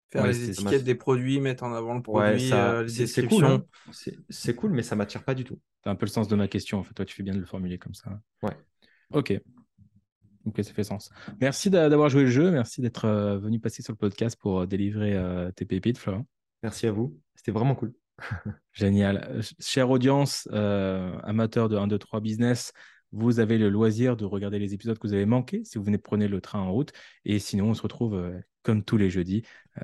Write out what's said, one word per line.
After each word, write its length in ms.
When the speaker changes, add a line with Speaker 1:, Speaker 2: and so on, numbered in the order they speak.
Speaker 1:
Faire 120
Speaker 2:
Ouais, 40
Speaker 1:
les 80
Speaker 2:
c'est, 160
Speaker 1:
étiquettes 200
Speaker 3:
ça 60
m'a- 60
Speaker 1:
des 120
produits, 440
mettre 240
en 100
avant 200
le 60
Speaker 3:
Ouais, 40
Speaker 1:
produit, 460
Speaker 3:
ça, 240
Speaker 1:
euh, 100
les 60
Speaker 3:
c'est, 180
c'est 140
Speaker 1:
descriptions. 180
Speaker 3:
cool, 60
hein. 200
C'est, 240
c'est 260
cool, 160
mais 120
ça 120
m'attire 280
pas 100
du 120
tout. 140
Speaker 2:
T'as 80
un 60
peu 100
le 60
sens 160
de 80
ma 120
question, 320
en 40
fait. 100
Toi, 120
tu 100
fais 80
bien 100
de 60
le 60
formuler 340
comme 160
ça. 240
Speaker 3:
Ouais. 120
Speaker 2:
Ok. 200
Ok, 180
ça 100
fait 100
sens. 260
Merci 300
d'a-, 200
d'avoir 200
joué 140
le 60
jeu. 220
Merci 300
d'être, 240
euh, 340
venu 200
passer 220
sur 120
le 40
podcast 420
pour, 200
euh, 80
délivrer, 480
euh, 360
tes 140
pépites, 320
Florian. 300
Speaker 3:
Merci 260
à 40
vous. 260
C'était 160
vraiment 220
cool. 200
<laughs> 440
Speaker 2:
Génial. 560
Euh, 120
ch-, 180
chère 300
audience, 640
euh, 720
amateur 460
de 80
un, 100
deux, 100
trois 220
business, 540
vous 260
avez 180
le 120
loisir 460
de 80
regarder 340
les 160
épisodes 240
que 80
vous 80
avez 120
manqués 400
si 120
vous 60
venez 140
de 40
prendre 240
le 160
train 180
en 120
route. 220
Et 140
sinon, 300
on 40
se 80
retrouve, 340
euh, 240
comme 220
tous 100
les 140
jeudis, 340
euh, 60